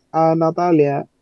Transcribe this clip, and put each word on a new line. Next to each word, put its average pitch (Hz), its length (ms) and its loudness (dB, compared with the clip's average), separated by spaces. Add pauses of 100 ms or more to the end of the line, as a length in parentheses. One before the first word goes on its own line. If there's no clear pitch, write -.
(120)
a 160 240 0
Natalia 160 680 0 (160)